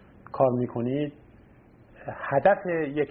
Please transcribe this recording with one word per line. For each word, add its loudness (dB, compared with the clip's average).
کار 2
می‌کنید، -2
هدف 2
یک -2